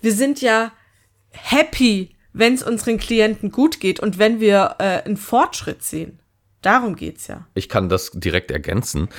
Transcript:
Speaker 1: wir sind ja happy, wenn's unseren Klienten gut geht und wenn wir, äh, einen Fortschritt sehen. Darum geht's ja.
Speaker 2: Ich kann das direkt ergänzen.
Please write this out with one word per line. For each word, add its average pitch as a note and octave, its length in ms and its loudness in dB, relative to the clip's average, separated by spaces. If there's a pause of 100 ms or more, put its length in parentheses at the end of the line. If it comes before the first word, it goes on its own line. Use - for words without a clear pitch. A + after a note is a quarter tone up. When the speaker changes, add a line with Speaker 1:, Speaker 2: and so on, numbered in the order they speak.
Speaker 1:
wir A3 120 2
sind C#4 280 0
ja A3+ 300 0 (600)
happy, B3 840 0 (180)
wenn's A#3+ 300 2
unseren A3+ 340 -2
Klienten G#3+ 540 0
gut D4+ 280 2
geht F#3 200 0
und F#3 200 -4
wenn A3 200 4
wir, G3+ 400 4
äh, F#3 240 -2
einen G3+ 140 -4
Fortschritt - 680 -2
sehen. - 360 -10 (420)
Darum A3 340 0
geht's - 320 -12
ja. - 260 -16
Speaker 2:
Ich - 160 -6
kann F#2+ 200 0
das F#2 240 0
direkt F2 380 -4
ergänzen. E2+ 560 -4 (120)